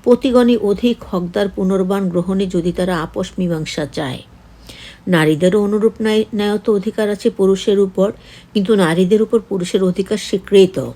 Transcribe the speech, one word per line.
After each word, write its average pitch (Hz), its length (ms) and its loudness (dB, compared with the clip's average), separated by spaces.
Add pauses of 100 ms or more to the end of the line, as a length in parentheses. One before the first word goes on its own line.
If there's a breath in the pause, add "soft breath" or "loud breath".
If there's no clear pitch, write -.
প্রতিগণই 240 520 4
অধিক 208 480 -2
হকদার 190 440 -4
পুনর্বান 190 600 -2
গ্রহণে, 185 380 -2
যদি 175 260 -2
তারা 180 300 -2
আপোষ 185 360 -6
মীমাংসা 165 480 -4
চায়। - 360 -8 (880 loud breath)
নারীদেরও 175 540 2
অনুরূপ 208 300 0 (100)
ন্যায়-, 214 220 2 (100)
ন্যায়ত 208 360 -2
অধিকার 208 400 -2
আছে 208 200 0
পুরুষের 196 500 2
উপর, 196 320 0 (420 loud breath)
কিন্তু 208 200 2
নারীদের 196 480 2
উপর 220 260 2
পুরুষের 190 360 -2
অধিকার 190 340 -2
স্বীকৃত। 185 760 2